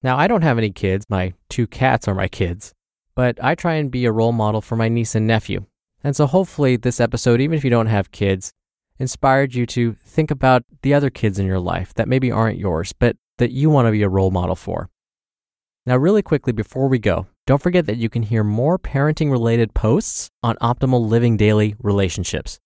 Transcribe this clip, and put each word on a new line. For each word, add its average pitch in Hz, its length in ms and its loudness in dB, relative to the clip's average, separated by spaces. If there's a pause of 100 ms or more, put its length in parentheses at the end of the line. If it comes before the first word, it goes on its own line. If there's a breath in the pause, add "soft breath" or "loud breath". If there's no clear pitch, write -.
Now, 127 160 0
I 151 80 2
don't 208 160 2
have 135 160 2
any 110 120 0
kids. 98 380 -2
My 92 240 -2 (160)
two 117 180 -4
cats 127 400 -2
are 101 80 0
my 95 140 -2
kids. 90 460 -6 (420)
But 123 260 -2
I 139 120 0
try 165 200 -4
and 147 160 -4
be 123 160 -2
a 113 60 2
role 113 200 2
model 107 300 0
for - 140 -6
my 113 120 0
niece 113 260 -2
and 110 120 2
nephew. 104 400 -2 (360)
And 139 140 -2
so 147 100 2
hopefully 143 500 0
this 120 240 -2
episode, 120 400 2
even 156 180 0
if 139 60 -6
you 135 40 0
don't 113 200 2
have 101 240 -2
kids, 98 400 -2 (460)
inspired 131 560 0
you 123 120 -2
to 117 260 -2 (120)
think - 260 -2
about 131 320 2 (180)
the 139 140 2
other 143 160 2
kids 98 280 -2
in 98 60 0
your 95 140 0
life 90 360 -4
that 117 140 -2
maybe 127 220 2
aren't 110 280 0
yours, 87 400 -2
but 120 180 0 (200)
that 120 140 0
you 135 180 0
want 139 180 4
to 113 60 2
be 104 120 2
a 98 40 0
role 95 220 2
model 90 240 -2
for. 87 340 -8 (960)
Now, 127 120 0
really 190 260 2
quickly 139 300 -2
before 131 360 -2
we 131 100 2
go, 95 280 -2 (200)
don't 139 140 2
forget 175 260 0
that 110 120 -4
you 113 100 -2
can 117 140 -4
hear 110 220 0
more 120 340 0
parenting-related 131 960 0
posts - 560 0 (120)
on 117 200 0
Optimal 123 440 0
Living 117 300 2
Daily 107 440 4
Relationships. 98 840 -2